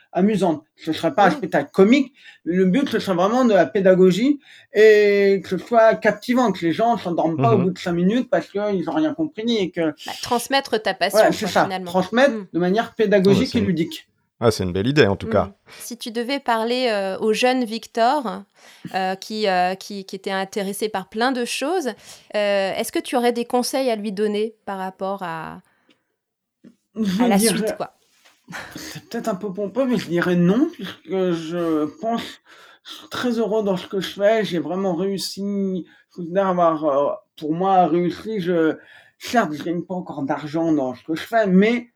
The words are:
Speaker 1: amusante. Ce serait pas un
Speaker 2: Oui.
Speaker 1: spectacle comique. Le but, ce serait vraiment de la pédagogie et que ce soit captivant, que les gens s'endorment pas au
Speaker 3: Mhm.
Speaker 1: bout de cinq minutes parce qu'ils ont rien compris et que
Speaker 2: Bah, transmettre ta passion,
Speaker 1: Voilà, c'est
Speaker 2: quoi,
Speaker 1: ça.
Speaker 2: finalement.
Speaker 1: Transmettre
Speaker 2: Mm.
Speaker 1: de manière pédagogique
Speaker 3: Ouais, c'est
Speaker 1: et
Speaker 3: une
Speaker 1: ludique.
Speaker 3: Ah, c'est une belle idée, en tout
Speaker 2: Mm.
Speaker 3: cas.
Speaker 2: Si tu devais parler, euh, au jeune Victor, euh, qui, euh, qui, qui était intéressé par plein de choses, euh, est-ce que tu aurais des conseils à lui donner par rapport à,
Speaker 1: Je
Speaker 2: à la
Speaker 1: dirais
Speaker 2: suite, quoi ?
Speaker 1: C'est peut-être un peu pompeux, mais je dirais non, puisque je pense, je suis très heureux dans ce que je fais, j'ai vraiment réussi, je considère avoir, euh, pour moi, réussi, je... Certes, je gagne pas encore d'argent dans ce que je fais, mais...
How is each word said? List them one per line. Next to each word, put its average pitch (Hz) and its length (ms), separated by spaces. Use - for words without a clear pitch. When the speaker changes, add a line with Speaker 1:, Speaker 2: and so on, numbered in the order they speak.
Speaker 1:
amusante. 196 540
Ce 156 200
serait - 180
pas 202 140
un - 20
Speaker 2:
Oui. 180 80
Speaker 1:
spectacle - 340
comique. 254 440
Le 185 200
but, 247 240
ce 220 100
serait 185 160
vraiment 208 300
de 220 80
la 180 140
pédagogie 190 760
et 202 720
que - 60
ce 185 80
soit 226 380
captivant, 226 540
que - 140
les 165 80
gens 226 240
s'endorment 165 400
pas 180 180
au 196 40
Speaker 3:
Mhm. 180 60
Speaker 1:
bout 185 80
de - 60
cinq 180 140
minutes 196 380
parce 170 180
qu'ils 202 400
ont - 60
rien 156 180
compris 226 460
et 185 120
que 165 200
Speaker 2:
Bah, - 220
transmettre 247 580
ta 190 140
passion, 196 240
Speaker 1:
Voilà, 180 120
c'est - 140
Speaker 2:
quoi, 196 80
Speaker 1:
ça. 185 120
Speaker 2:
finalement. 185 260
Speaker 1:
Transmettre 226 400
Speaker 2:
Mm. 208 240
Speaker 1:
de 165 40
manière 190 360
pédagogique 196 480
Speaker 3:
Ouais, 262 100
c'est 240 60
Speaker 1:
et - 20
Speaker 3:
une 202 60
Speaker 1:
ludique. 165 420
Speaker 3:
Ah, 117 100
c'est - 140
une 90 80
belle 98 160
idée, 143 180
en 98 80
tout - 140
Speaker 2:
Mm. - 20
Speaker 3:
cas. 98 220
Speaker 2:
Si - 180
tu - 140
devais 240 300
parler, 240 500
euh, 196 280
au 220 140
jeune 247 320
Victor, 226 800
euh, 190 200
qui, 214 340
euh, 180 280
qui, 196 280
qui - 120
était 196 160
intéressé 196 560
par 190 200
plein 240 220
de 247 140
choses, 277 440
euh, 202 420
est-ce - 140
que - 80
tu 320 180
aurais 240 160
des 233 120
conseils 254 460
à 220 60
lui 208 140
donner 214 440
par 196 120
rapport 190 440
à, 165 380
Speaker 1:
Je 208 280
Speaker 2:
à 240 60
la 196 80
Speaker 1:
dirais 202 200
Speaker 2:
suite, 214 200
quoi ? - 180
Speaker 1:
C'est - 320
peut-être 233 200
un 220 60
peu 190 180
pompeux, 202 340
mais 247 120
je 139 100
dirais 175 280
non, 202 360
puisque - 360
je 165 800
pense, 226 220
je - 80
suis - 180
très - 280
heureux 220 260
dans 196 120
ce 180 100
que 196 140
je 175 100
fais, 208 340
j'ai 170 140
vraiment 180 360
réussi, 196 920
je - 60
considère 180 320
avoir, 170 360
euh, 143 280
pour 156 160
moi, 185 320
réussi, 175 540
je... 165 360
Certes, 202 360
je - 80
gagne 170 200
pas 185 120
encore 156 280
d'argent 156 500
dans 131 220
ce - 100
que 160 100
je 156 80
fais, 220 240
mais... 214 500